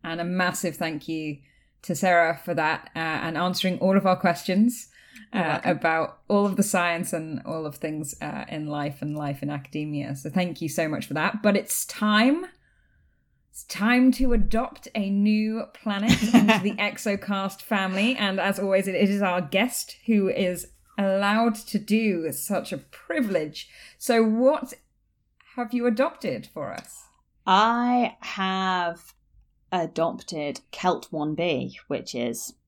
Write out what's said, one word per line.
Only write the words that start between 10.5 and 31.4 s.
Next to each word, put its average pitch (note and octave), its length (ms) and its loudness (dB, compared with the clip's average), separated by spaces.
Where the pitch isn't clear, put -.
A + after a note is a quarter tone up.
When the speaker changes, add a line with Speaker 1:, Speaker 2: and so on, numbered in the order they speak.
Speaker 1:
you D#3+ 60 -4
so D#3 200 -2
much - 180 -4
for - 80 -8
that. E3+ 300 -2
But G3+ 120 4
it's - 300 -4
time. A#3+ 600 2
It's - 120 -18
time B3 480 4
to B3+ 200 4
adopt A3+ 640 2
a G3 140 0
new G#3+ 520 2
planet G3+ 360 -2
Speaker 2:
<laughs> - 240 2
Speaker 1:
into A3 300 8
the G#3 120 0
Exocast G3 840 -4
family. G3 540 0
And G3 240 -2
as G3 180 0
always, F#3+ 300 2
it, F#3 80 -2
it G3 140 4
is G3+ 120 0
our F#3 200 2
guest F#3+ 520 -2
who G#3 220 4
is F3+ 400 -2
allowed G3+ 580 2
to - 220 -6
do G3 540 0
such - 400 -4
a E3 60 -8
privilege. F#3+ 880 -4
So A#3 240 2
what A#3+ 500 2
have A#3+ 180 -6
you A#3+ 120 0
adopted A3 680 -2
for C#3+ 180 -8
us? - 300 -14
Speaker 2:
I A#3 720 4
have F#3 800 -2
adopted D3+ 920 -4
Kelt - 400 -2
one D3+ 240 -4
B, C#3+ 440 -2